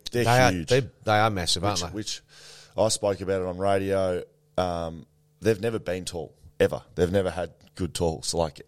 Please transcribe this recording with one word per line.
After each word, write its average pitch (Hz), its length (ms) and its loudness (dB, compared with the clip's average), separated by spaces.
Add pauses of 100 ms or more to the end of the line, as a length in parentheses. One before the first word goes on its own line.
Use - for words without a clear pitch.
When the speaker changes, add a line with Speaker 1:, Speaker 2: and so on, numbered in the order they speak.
(100)
Speaker 1:
they're 120 140 0
Speaker 2:
They 120 160 4
are, 123 120 6
Speaker 1:
huge. 87 160 -4
Speaker 2:
they, 127 120 4 (240)
they 107 140 4
are 110 120 4
massive, 90 340 -2
aren't 98 160 0
Speaker 1:
Which, 85 100 -6
Speaker 2:
they? 85 40 -10
Speaker 1:
which - 280 -8 (540)
I 104 120 4
spoke 101 320 0
about 95 220 -2
it 92 40 -4
on 90 120 -6
radio. 95 640 0 (360)
Um, 85 480 -4 (360)
they've 104 180 2
never 113 180 -2
been 90 260 -6
tall, 80 300 -10 (240)
ever. - 240 2 (120)
They've 87 160 2
never 92 200 0
had 87 200 -6 (240)
good 87 200 -6
talks 82 400 -2
like, 82 340 -2